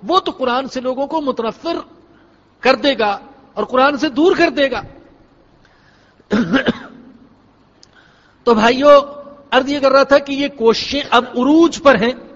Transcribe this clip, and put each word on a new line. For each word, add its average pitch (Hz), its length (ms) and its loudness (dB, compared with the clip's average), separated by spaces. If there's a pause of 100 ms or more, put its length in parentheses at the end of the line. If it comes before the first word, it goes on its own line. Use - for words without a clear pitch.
وہ 349 120 2
تو 370 120 -8
قرآن 254 360 -4
سے 254 140 -10
لوگوں 254 260 -6
کو 320 140 -6
متنفر 254 560 -6 (800)
کر 262 160 2
دے 269 240 -2
گا 208 200 -2 (340)
اور 214 100 -6
قرآن 262 340 0
سے 294 120 -2
دور 311 260 2
کر 330 140 0
دے 277 220 -2
گا۔ 214 100 -8 (1500)
<coughs> 208 60 -2 (2000)
تو 240 100 2
بھائیو، 233 340 2 (640)
عرض 262 180 0
یہ 285 100 -4
کر 269 120 2
رہا 269 120 4
تھا 277 160 4
کہ - 120 -8
یہ 277 160 -4
کوششیں 262 600 -2
اب 240 140 2
عروج 294 600 0
پر 175 120 6
ہیں 233 180 -2 (220)